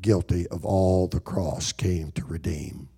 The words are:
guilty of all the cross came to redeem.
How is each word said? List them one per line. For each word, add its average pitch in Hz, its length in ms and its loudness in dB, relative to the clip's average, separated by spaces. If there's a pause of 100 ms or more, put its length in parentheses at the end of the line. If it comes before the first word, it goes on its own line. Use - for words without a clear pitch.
guilty 90 460 2
of 87 160 -8
all 92 440 4
the 87 120 0
cross 87 520 -4
came 85 420 -2
to - 100 -6
redeem. 73 640 -6 (100)